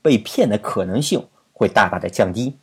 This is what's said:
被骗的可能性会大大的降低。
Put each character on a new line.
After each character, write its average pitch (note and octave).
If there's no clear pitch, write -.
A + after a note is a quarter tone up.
被 C#3+
骗 -
的 G#2
可 -
能 G2
性 -
会 -
大 G2
大 F2+
的 F2+
降 F#2
低。 B2+